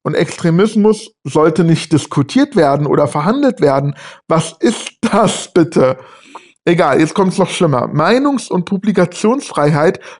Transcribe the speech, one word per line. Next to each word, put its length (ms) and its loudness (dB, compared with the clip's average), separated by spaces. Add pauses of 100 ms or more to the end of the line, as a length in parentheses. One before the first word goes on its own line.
und 120 -6
Extremismus 960 0 (120)
sollte 400 0
nicht 300 0
diskutiert 640 0
werden 280 2
oder 220 2
verhandelt 540 -2
werden. 340 0 (320)
Was 320 -2
ist 400 -2
das 540 -2
bitte? 460 2 (680)
Egal, 340 2
jetzt 160 0
kommt's 220 0
noch 120 0
schlimmer. 380 0
„Meinungs- 640 0
und 140 -2
Publikationsfreiheit 1400 0 (180)